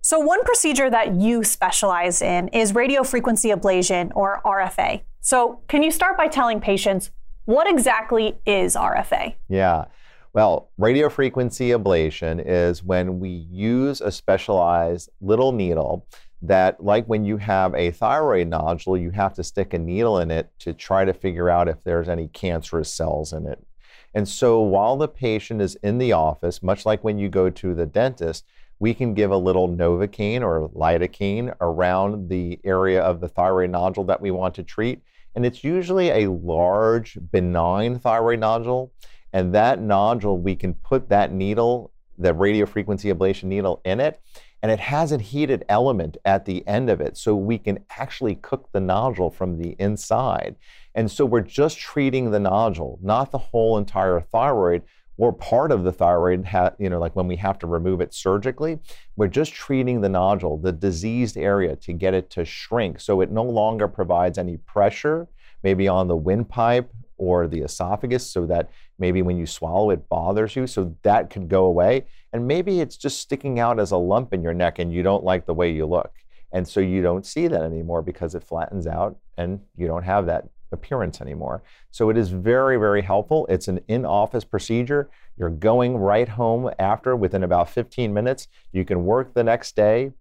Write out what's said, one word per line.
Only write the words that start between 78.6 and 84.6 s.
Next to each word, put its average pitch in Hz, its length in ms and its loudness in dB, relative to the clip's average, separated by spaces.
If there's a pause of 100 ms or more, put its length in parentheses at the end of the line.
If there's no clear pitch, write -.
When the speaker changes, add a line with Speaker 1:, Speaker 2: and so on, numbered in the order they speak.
Speaker 2:
out 82 320 -4 (180)
and 90 240 -6 (160)
you 87 100 -4
don't 85 180 -4
have 95 220 0
that 82 220 -2 (240)
appearance 104 480 -6
anymore. 67 420 -10 (280)
So 110 180 0
it 110 80 4
is 104 140 2
very, 120 480 2
very 104 240 2
helpful. 101 480 0
It's 90 180 -2
an 90 200 -4
in-office 107 560 0
procedure. 123 640 -2 (260)